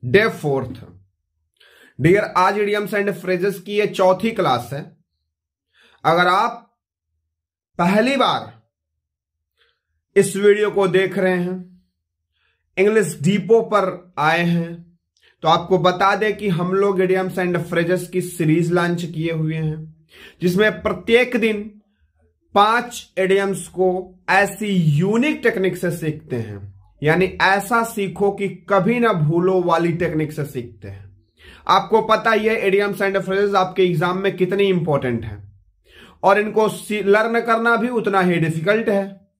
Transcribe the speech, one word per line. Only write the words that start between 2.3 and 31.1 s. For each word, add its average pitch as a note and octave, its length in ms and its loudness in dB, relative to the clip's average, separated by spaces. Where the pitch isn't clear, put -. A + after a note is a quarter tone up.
idioms G#3 340 -2
and G3+ 200 -2
phrases F#3 420 -2
की - 180 -12
ये G#3 140 0
चौथी F#3+ 440 2
क्लास C3 420 -2
है। C#3+ 240 -12
अगर F3 220 6
आप - 520 0
पहली G#3+ 380 2
बार C#3+ 460 -2
इस G3 200 2
वीडियो G#3 340 4
को F#3+ 180 0
देख F#3 300 0
रहे F#3 180 0
हैं, F3+ 460 -8
इंग्लिश G3+ 440 2
डिपो G3+ 380 4
पर F#3+ 580 -2
आए D#3+ 240 2
हैं, E3+ 560 -4
तो D#3+ 60 0
आपको F3 300 2
बता F3+ 380 2
दें G#3 200 -2
कि G#3 120 -6
हम F3 240 -2
लोग G3 260 0
idioms F#3+ 400 0
and F3 280 -2
phrases F3 400 -2
की F3+ 140 -4
सीरीज E3 520 0
लॉन्च F3 320 0
किए D#3+ 280 -6
हुए D#3 220 -4
हैं, D#3 520 -8
जिसमें G3+ 400 0
प्रत्येक A#3+ 540 0
दिन G#3+ 440 -4
पांच G#3+ 640 0
idioms F#3+ 400 0
को F#3 720 -4
ऐसी G3+ 380 0
यूनिक F#3+ 680 2
टेक्निक F#3+ 340 0
से F3 140 -4
सीखते D#3 460 -6
हैं, G#2 400 -10
यानी E3 220 2
ऐसा F#3+ 600 0
सीखो G3+ 480 -4
कि G3 160 -6
कभी G3+ 520 0
ना A3+ 120 2
भूलो F3 500 2
वाली E3+ 300 0
टेक्निक D#3 400 -4
से D3 120 -8
सीखते A#2 440 -14
हैं। G2 280 -18